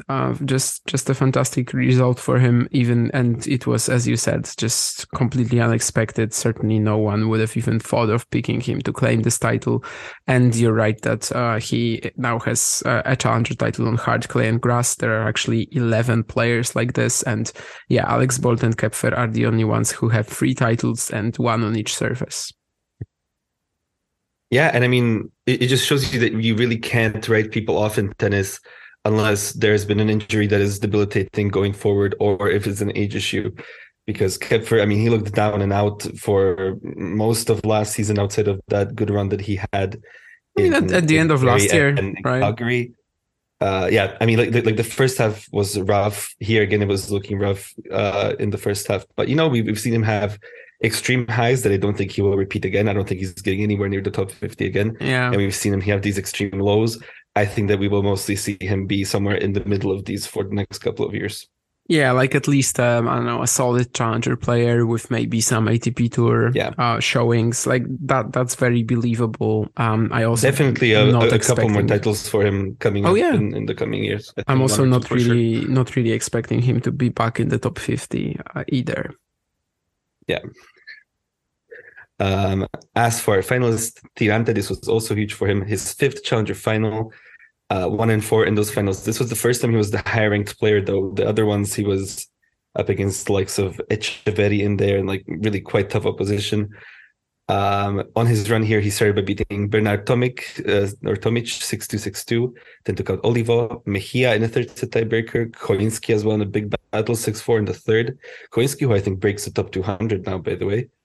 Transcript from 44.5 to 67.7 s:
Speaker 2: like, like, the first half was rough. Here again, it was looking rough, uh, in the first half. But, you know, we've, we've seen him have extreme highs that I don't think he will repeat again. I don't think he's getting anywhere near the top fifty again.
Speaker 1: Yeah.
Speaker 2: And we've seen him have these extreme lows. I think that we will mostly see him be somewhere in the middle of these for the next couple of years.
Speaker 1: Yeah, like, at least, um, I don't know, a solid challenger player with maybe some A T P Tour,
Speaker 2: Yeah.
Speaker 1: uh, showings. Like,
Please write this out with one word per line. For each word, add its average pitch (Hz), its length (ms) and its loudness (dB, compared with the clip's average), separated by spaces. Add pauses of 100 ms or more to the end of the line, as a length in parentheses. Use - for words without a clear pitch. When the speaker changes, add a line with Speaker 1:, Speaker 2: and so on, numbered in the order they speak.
Speaker 2:
like, 120 120 2
like, 110 100 2
the 117 80 -2
first 131 340 0
half 107 360 0
was 101 260 -2
rough. 101 600 -2
Here 110 220 2
again, 104 200 2
it 98 80 0
was 98 200 -2
looking 98 300 -4
rough, 98 340 -2 (160)
uh, 101 480 -2
in 107 120 -2
the 104 80 -4
first 101 320 -4
half. 98 160 -2 (100)
But, 104 140 0
you 131 60 2
know, 160 120 2
we've, 117 180 2
we've 107 140 -2
seen 117 140 -2
him 113 100 2
have 104 340 0 (460)
extreme 127 440 0
highs 120 340 2
that 104 100 2
I 98 60 2
don't 101 180 0
think 95 140 -4
he 101 140 -2
will 98 120 2
repeat 98 300 -2
again. 101 220 0
I 98 60 0
don't 98 140 -2
think 92 120 -6
he's 92 140 -8
getting 98 280 -2
anywhere 104 260 0
near 98 140 -4
the 98 80 -4
top 98 220 -4
fifty - 340 -8
again. 104 340 -2
Speaker 1:
Yeah. 127 280 0
Speaker 2:
And 117 100 0
we've 98 160 0
seen 101 220 -2
him 98 60 -2
have 101 200 0
these 98 160 -2
extreme 98 420 -6
lows. 107 400 2 (360)
I 104 100 2
think 98 220 -2
that 101 100 2
we 101 100 0
will 101 140 2
mostly 101 340 0
see 101 240 -6
him 95 280 -2
be 98 160 0
somewhere 101 320 0
in 98 180 -2
the 98 120 -2
middle 98 260 0
of 101 140 -4
these 101 200 -8
for 104 180 -6
the 98 120 -6
next 98 240 -6
couple - 260 -4
of - 80 -8
years. - 340 -8 (400)
Speaker 1:
Yeah, 143 260 4
like, 127 200 2
at 139 140 0
least, 139 320 2
um, 120 280 2
I 131 80 0
don't 120 100 -2
know, 120 180 -2
a 120 40 -2
solid 123 460 0
challenger 117 420 0
player 120 520 2
with 113 240 -2
maybe 113 280 -2
some 113 280 2
A 113 100 2
T 117 140 0
P 120 180 0
Tour, 117 460 2
Speaker 2:
Yeah. - 240 0
Speaker 1:
uh, 117 200 2
showings. 117 680 2
Like, 127 160 2 (240)